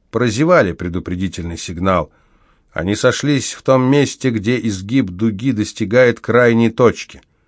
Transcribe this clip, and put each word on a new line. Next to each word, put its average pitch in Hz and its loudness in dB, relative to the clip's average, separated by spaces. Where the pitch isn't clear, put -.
прозевали 120 2
предупредительный 87 -6
сигнал. 87 -2
Они 95 -2
сошлись 135 0
в - -18
том 131 2
месте, 135 2
где 113 -2
изгиб 107 -2
дуги 107 -2
достигает 113 0
крайней 117 4
точки. - 0